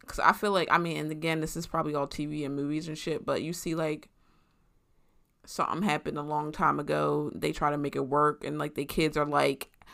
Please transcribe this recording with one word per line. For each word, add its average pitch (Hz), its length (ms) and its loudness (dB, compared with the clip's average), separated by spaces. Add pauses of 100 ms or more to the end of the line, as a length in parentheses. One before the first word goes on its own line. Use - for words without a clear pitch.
'cause - 140 -6
I - 140 8
feel 208 180 0
like, 185 200 2
I 156 60 8
mean, 170 200 -2
and 151 140 -4
again, 160 280 -2
this 156 160 -4
is 165 120 -4
probably 156 280 -2
all 143 120 0
T 147 180 -6
V 151 180 -4
and 139 120 -4
movies 151 340 -2
and 156 80 -8
shit, - 280 -4
but 135 160 0
you 160 120 -4
see, 170 220 -4
like, 156 340 -2 (1400)
something - 380 -2
happened 151 340 0
a 147 40 -4
long 151 300 -2
time 147 300 2
ago. 147 520 0
They 151 200 -2
try 147 180 0
to 147 60 0
make 143 180 -2
it 139 120 0
work, 147 360 4
and, 147 160 -4
like, 147 160 -4
the 143 80 -2
kids 156 320 0
are, 147 100 2
like, 143 460 2 (220)